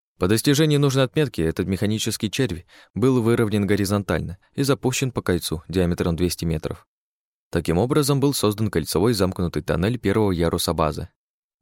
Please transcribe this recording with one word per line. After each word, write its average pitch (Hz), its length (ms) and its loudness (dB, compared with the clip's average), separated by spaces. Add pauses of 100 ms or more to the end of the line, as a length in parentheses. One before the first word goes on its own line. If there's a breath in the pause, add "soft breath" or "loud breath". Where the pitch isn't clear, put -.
(180)
По 92 100 0
достижении 143 480 2
нужной 135 300 2
отметки 135 340 -2
этот 80 280 0
механический 104 640 -2
червь 95 360 -4 (280 loud breath)
был 123 280 2
выровнен 110 440 2
горизонтально 95 720 0 (160)
и 139 100 -2
запущен 131 480 0
по - 100 -6
кольцу 85 480 -2
диаметром 87 480 0
двести 87 260 -2
метров. - 440 -4 (640)
Таким 82 260 0
образом 139 420 2
был 139 140 2
создан 104 360 -2
кольцевой 87 440 0
замкнутый 92 480 -2
тоннель 87 360 0
первого 101 340 0
яруса 85 420 0
базы. 80 340 -2 (540)